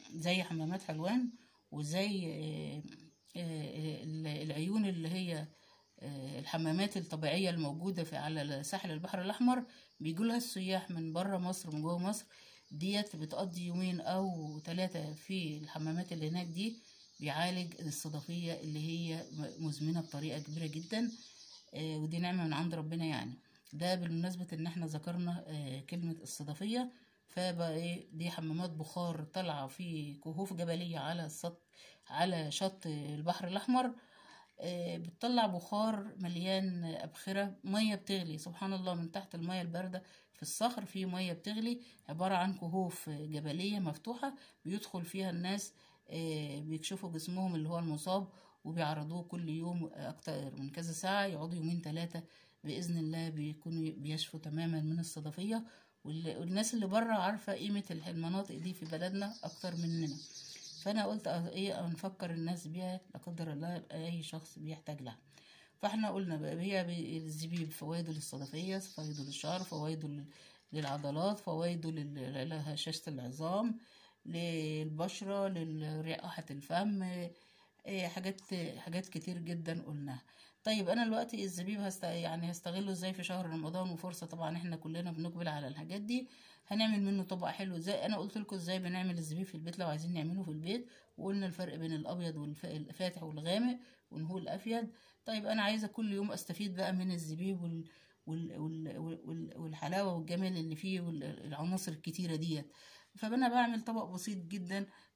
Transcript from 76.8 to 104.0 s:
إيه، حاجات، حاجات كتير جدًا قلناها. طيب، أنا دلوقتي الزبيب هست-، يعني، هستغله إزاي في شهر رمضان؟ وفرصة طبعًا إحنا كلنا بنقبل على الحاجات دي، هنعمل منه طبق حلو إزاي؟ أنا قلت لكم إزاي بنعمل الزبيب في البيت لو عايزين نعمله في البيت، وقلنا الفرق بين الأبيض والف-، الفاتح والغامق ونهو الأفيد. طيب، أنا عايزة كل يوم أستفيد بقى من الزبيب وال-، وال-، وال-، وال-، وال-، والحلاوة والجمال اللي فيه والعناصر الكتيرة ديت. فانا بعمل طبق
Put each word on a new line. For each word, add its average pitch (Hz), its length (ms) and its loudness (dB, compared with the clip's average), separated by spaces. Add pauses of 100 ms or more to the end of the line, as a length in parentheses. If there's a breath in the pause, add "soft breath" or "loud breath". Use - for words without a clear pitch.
إيه، 190 220 0
حاجات، 190 340 -2 (360)
حاجات 180 320 -4
كتير 175 280 -4
جدًا 165 440 -2
قلناها. 143 400 -4 (420 loud breath)
طيب، 208 260 4
أنا 226 160 6
دلوقتي 226 380 2
الزبيب 185 360 -2
هست-، 190 240 -2
يعني، 170 480 0
هستغله 185 400 -2
إزاي 185 220 0
في 185 100 -6
شهر 180 220 0
رمضان؟ 165 440 0
وفرصة 170 380 -4
طبعًا 165 300 0
إحنا 170 180 -2
كلنا 165 360 -2
بنقبل 170 360 -2
على 147 200 0
الحاجات 160 340 -4
دي، 247 260 0 (400 loud breath)
هنعمل 214 360 6
منه 196 200 6
طبق 180 240 0
حلو 185 280 0
إزاي؟ 170 300 2
أنا 208 120 4
قلت 214 200 -2
لكم 202 180 -2
إزاي 185 240 2
بنعمل 180 380 2
الزبيب 160 280 -2
في 185 100 -6
البيت 165 240 -4
لو 175 80 2
عايزين 156 260 2
نعمله 175 300 2
في 160 80 -2
البيت، 185 360 0 (300 loud breath)
وقلنا 196 280 2
الفرق 180 300 -2
بين 165 180 -2
الأبيض 165 440 0
والف-، 147 280 -4
الفاتح 170 580 -2
والغامق 180 560 2 (320 loud breath)
ونهو 160 260 -2
الأفيد. 220 540 0 (340 loud breath)
طيب، 214 200 0
أنا 220 160 4
عايزة 214 260 4
كل 214 260 0
يوم 202 180 2
أستفيد 190 440 -2
بقى 185 180 2
من 185 180 4
الزبيب 170 500 0
وال-، 165 220 -2 (440 loud breath)
وال-، 165 300 -2
وال-، 156 400 -2
وال-، 165 280 -4
وال-، 165 320 -6
والحلاوة 165 560 0
والجمال 175 440 0
اللي 160 180 0
فيه 185 260 0
والعناصر 160 920 -2
الكتيرة 165 440 -2
ديت. 156 360 0 (460 loud breath)
فانا 247 320 4
بعمل 233 320 6
طبق 226 240 0